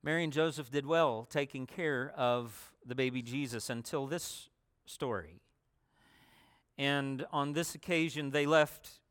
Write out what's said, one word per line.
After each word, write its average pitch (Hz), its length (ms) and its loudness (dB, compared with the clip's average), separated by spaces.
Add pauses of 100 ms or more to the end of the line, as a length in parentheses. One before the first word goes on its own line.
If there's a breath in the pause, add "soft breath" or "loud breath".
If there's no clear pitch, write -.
Mary 160 220 2
and 156 80 0
Joseph 147 380 0
did 139 160 0
well 139 420 4
taking 139 380 -2
care 143 500 -2
of 123 580 0 (120)
the 123 80 -6
baby 127 260 0
Jesus 120 480 -4
until 135 380 -4
this - 420 -6 (380)
story. 90 560 -6 (1400 soft breath)
And 139 520 0
on 147 220 0
this 160 220 -2
occasion, 156 560 0
they 147 160 2
left 151 540 4 (100)